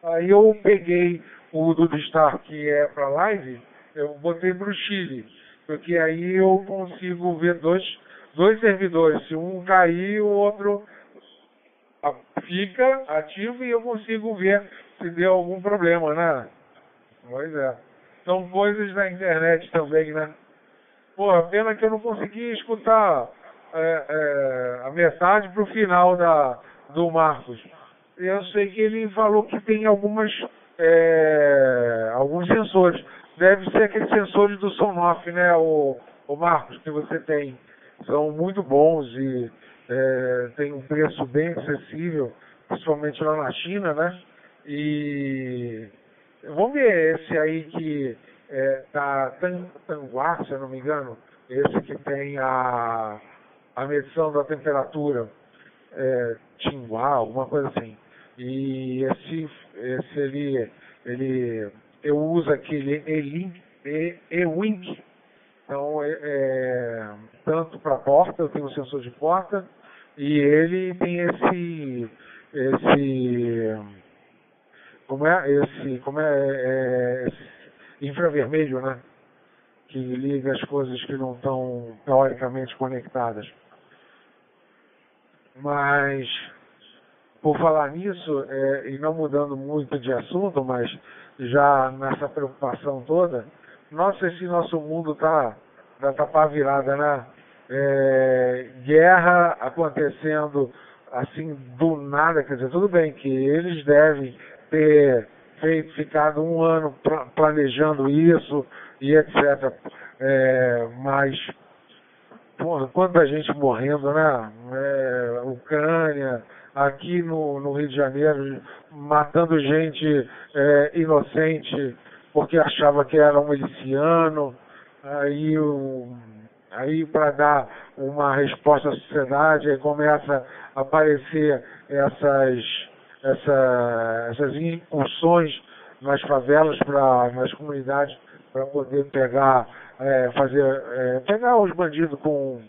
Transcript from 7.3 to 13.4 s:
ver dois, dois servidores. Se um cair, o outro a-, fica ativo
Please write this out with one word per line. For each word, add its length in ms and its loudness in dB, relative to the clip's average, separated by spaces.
ver 220 0
dois, 240 0
dois 260 4
servidores. 680 2
Se 80 -8
um 280 -8
cair, 580 4
o 60 2
outro 560 0
a-, 100 -2
fica 680 0
ativo 580 -6